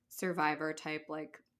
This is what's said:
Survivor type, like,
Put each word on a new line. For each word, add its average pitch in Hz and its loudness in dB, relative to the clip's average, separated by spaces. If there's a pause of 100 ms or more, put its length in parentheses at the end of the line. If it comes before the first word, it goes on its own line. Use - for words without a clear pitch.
Survivor 156 2
type, 156 -4
like, 156 -8 (200)